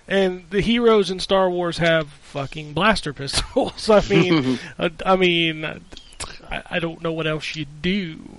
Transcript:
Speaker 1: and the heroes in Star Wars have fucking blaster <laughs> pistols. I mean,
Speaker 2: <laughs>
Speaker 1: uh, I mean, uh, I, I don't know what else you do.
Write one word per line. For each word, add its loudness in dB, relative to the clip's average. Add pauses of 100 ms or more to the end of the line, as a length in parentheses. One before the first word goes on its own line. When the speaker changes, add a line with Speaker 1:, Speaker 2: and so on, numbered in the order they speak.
Speaker 1:
and 0
the 2
heroes 4
in -4
Star 2
Wars -2
have 2
fucking -10
blaster 0
<laughs> -
pistols. -2
I 8
mean, 2 (120)
Speaker 2:
<laughs> -16
Speaker 1:
uh, 0 (180)
I 4
mean, 0
uh, -10 (720)
I, -8
I -4
don't -6
know -4
what -4
else -4
you -6
do. -4 (200)